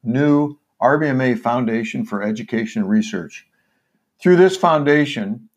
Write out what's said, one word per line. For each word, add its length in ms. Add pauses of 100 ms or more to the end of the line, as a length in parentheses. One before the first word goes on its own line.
new 520 (240)
R 160
B 120
M 120
A 140
Foundation 680
for 180
Education 600
and 80
Research. 540 (800)
Through 140
this 200
foundation 1000